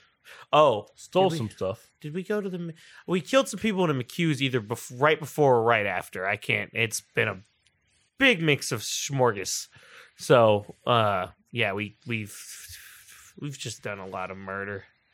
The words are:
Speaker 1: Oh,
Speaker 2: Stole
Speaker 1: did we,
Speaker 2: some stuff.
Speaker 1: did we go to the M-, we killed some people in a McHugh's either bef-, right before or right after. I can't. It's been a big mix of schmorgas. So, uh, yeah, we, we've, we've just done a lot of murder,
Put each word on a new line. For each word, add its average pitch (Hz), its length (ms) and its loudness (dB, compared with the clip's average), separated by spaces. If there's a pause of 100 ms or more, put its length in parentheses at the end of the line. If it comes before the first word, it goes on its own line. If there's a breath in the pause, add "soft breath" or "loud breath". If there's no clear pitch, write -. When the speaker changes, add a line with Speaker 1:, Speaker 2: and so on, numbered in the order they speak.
(520 loud breath)
Speaker 1:
Oh, 143 340 4 (100)
Speaker 2:
Stole 190 340 2
Speaker 1:
did - 20 -4
we, 165 60 -4
Speaker 2:
some 110 120 -4
stuff. - 400 -8 (100)
Speaker 1:
did 151 140 -12
we 185 80 -6
go 208 180 -4
to 196 80 -6
the 180 100 -8
M-, 170 140 -8 (340 loud breath)
we 175 140 -2
killed 269 280 2
some 208 120 -10
people 190 240 0
in 160 60 2
a 143 40 2 (100)
McHugh's 156 380 0
either 131 180 0
bef-, 113 400 -8
right 156 180 4
before 143 380 4
or 113 60 4
right 113 240 4
after. 92 400 -6
I 104 100 -2
can't. 104 360 -4
It's 110 280 -2
been - 280 -2
a 95 120 -8 (760)
big 240 240 2
mix 147 300 0
of 110 80 -4
schmorgas. 120 880 -2 (500 loud breath)
So, 110 560 4 (120)
uh, 104 420 2 (240)
yeah, 110 200 -2
we, 104 240 -8 (100)
we've, 107 300 -8 (1000 loud breath)
we've 143 200 -10
just - 240 -12
done 104 180 -10
a 95 60 -12
lot 92 260 -8
of 92 40 -14
murder, 98 480 -8 (300 soft breath)